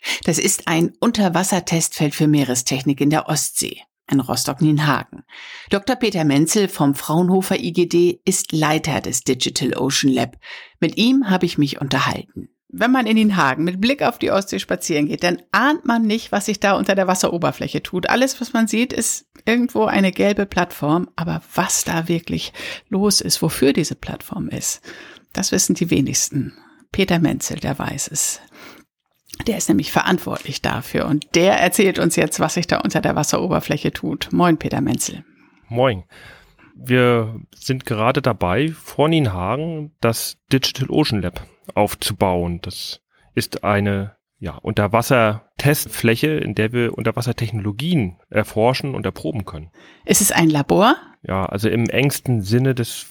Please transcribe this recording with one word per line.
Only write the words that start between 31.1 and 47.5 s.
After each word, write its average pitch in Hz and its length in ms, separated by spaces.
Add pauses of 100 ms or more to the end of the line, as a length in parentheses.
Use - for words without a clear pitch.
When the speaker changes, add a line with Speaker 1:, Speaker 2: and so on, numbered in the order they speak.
Speaker 1:
der 185 260
erzählt 185 380
uns - 180
jetzt, 160 240
was 156 140
sich 170 140
da - 100
unter - 240
der - 140
Wasseroberfläche 151 760
tut. - 400
Moin, 170 240
Peter - 240
Menzel. - 460 (420)
Speaker 2:
Moin. 117 360 (720)
Wir 120 640 (160)
sind 131 300
gerade 117 380
dabei, 113 480
vor 151 400
Nienhagen 147 880
das - 380 (120)
Digital - 380
Ocean 113 320
Lab - 260 (280)
aufzubauen. 90 880
Das - 400 (320)
ist - 280
eine, 101 540 (220)
ja, 80 180
Unterwasser-Testfläche, 113 1700
in 151 260
der 110 180
wir 120 240
Unterwassertechnologien 113 1200 (120)